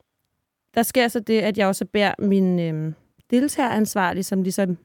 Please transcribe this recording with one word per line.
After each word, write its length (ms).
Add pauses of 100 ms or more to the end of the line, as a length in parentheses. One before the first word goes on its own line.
(760)
der 80
sker 260
så 120
det, 200
at 180
jeg 80
også 180
beder 340
min, 420
øhm, 340 (360)
deltageransvarlig, 920
som 180
ligesom 420